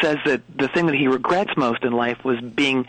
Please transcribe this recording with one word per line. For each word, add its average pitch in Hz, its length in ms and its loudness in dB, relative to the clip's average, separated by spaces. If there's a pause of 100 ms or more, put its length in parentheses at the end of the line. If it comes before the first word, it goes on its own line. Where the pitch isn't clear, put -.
says 151 240 2
that 131 160 2 (160)
the 135 120 0
thing 170 180 0
that 156 100 2
he 139 120 2
regrets 175 500 0
most 120 260 0
in 120 80 0
life 120 320 -2
was 127 160 0
being 127 480 0